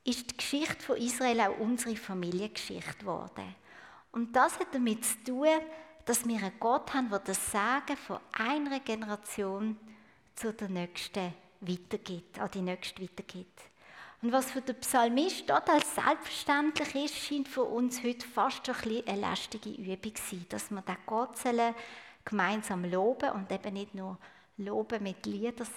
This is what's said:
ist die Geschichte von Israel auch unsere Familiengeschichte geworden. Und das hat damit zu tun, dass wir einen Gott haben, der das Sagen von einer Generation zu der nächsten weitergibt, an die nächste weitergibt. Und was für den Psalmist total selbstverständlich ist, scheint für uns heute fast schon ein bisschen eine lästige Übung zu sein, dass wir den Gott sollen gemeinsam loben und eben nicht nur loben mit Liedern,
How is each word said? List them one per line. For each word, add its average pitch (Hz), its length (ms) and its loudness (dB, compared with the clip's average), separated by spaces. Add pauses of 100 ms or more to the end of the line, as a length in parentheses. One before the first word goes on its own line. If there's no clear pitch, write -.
ist - 260 0
die - 60 -12
Geschichte - 480 -2
von - 120 2
Israel 240 440 2
auch - 180 4
unsere 233 380 0
Familiengeschichte 185 1000 -4
geworden. 190 580 -6 (560)
Und 233 240 -2
das 285 240 6
hat 359 120 -4
damit 233 320 2
zu - 200 -2
tun, 254 240 2 (560)
dass 240 200 2
wir 233 120 2
einen 196 240 -2
Gott 240 340 2
haben, 262 160 2
der 202 80 2
das 196 320 -2
Sagen 247 460 2
von - 240 -8 (100)
einer 277 480 0
Generation 214 1000 -2 (600)
zu 220 160 -2
der 214 160 -6
nächsten 175 680 -4 (260)
weitergibt, 180 800 -6
an 196 160 -2
die 196 80 -2
nächste 180 400 -4
weitergibt. - 580 -12 (640)
Und 226 80 2
was 254 220 2
für 262 80 -2
den 254 160 -2
Psalmist 254 720 4
total 294 340 6
selbstverständlich - 1120 2
ist, 277 220 0
scheint 285 320 -2
für 254 160 0
uns 247 400 0
heute 240 200 -2
fast 240 400 2
schon 254 120 -2
ein - 60 -6
bisschen 233 260 -2
eine 196 220 0
lästige 214 400 -6
Übung 190 440 -6
zu - 220 -8
sein, 175 120 -10
dass 208 220 -6
wir 196 100 -4
den 185 160 -4 (100)
Gott 233 300 0
sollen 233 380 2 (500)
gemeinsam 196 600 0
loben 202 460 2
und 190 200 -4
eben 196 240 -4
nicht 202 220 -8
nur 190 200 -8 (420)
loben 214 440 -2
mit 190 240 -6
Liedern, 226 400 -4 (100)